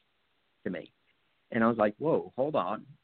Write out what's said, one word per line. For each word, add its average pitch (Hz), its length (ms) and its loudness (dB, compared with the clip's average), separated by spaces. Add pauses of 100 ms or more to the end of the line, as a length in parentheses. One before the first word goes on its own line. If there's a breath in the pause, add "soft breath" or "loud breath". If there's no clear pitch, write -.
(640)
to - 60 -6
me. - 240 -8 (580)
And 113 120 2
I 113 40 6
was 117 100 2
like, 107 200 4
"Whoa, 113 380 0
hold 147 200 -2
on, 104 300 -2 (180)